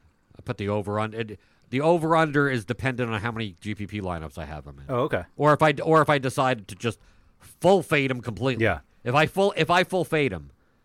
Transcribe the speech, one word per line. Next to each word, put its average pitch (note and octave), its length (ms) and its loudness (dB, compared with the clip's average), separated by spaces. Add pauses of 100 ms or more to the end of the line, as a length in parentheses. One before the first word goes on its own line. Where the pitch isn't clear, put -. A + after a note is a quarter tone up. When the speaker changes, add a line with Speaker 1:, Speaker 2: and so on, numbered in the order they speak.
(360)
Speaker 1:
I - 60 -20
put - 160 -6
the G2+ 100 -2
over G#2 300 -2
on, G#2+ 160 -4
it, A2 240 -8 (300)
the B2+ 120 -2
over D#3+ 360 2
under D3 320 2
is B2 160 -2
dependent A#2+ 480 -4
on G#2+ 80 -2
how A#2 100 -4
many A2 300 -8
G G#2 140 -8
P G2+ 120 -8
P G#2 140 -8
lineups E2+ 380 -8
I E2 80 -10
have D#2 200 -14
him C#2 140 -18
in. C#3 120 -16
Speaker 2:
Oh, A#2+ 100 0
okay. C3 200 -2 (140)
Speaker 1:
Or D3 160 4
if C#3+ 100 2
I, D#3 100 4 (120)
or D#3+ 180 6
if D3 80 2
I D3 80 4
decided B2+ 500 -2
to G#2 60 -14
just A2 240 -6 (400)
full - 440 2
fade C#3 280 0
him B2+ 100 -4
completely. A2+ 440 -2
Speaker 2:
Yeah. F2+ 160 2 (240)
Speaker 1:
If A#2+ 100 -2
I D#3 120 4
full, G3 300 0
if D#3+ 140 -2
I F3 140 4
full F3+ 200 -2
fade C#3+ 280 0
him, D2 180 -10 (340)